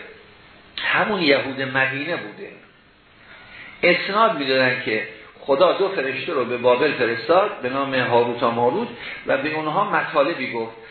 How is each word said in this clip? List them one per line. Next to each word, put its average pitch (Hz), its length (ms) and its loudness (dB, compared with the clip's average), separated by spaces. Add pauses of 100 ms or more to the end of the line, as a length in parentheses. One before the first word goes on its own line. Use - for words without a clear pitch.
(840)
همون 185 380 0
یهود 135 400 2
مدینه 135 540 -2
بوده. 101 340 -12 (1300)
اسناد 196 540 2
می‌دادن 131 480 2
که 110 220 -2 (320)
خدا 175 340 4
دو 190 160 0
فرشته 131 440 -4
رو 123 120 -2
به 123 120 -4
بابل 127 340 4
فرستاد 131 680 0
به 123 80 -4
نام 135 260 -2
هاروت 120 480 2
و 117 80 2
ماروت 127 360 0 (400)
و 139 100 2
به 147 160 -4
اونها 156 360 -2
مطالبی 147 640 0
گفت، 113 200 -6 (200)